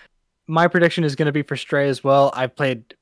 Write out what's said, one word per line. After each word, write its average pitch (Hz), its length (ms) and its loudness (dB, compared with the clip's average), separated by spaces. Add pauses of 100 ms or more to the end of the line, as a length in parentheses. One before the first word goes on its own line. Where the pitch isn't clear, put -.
(480)
my 165 220 2
prediction 170 340 0
is 143 140 -2
gonna 147 160 0
be 151 80 -2
for 139 160 -6
Stray 143 320 -2
as 127 120 -4
well. 139 320 2
I've 127 220 -6
played 127 460 -6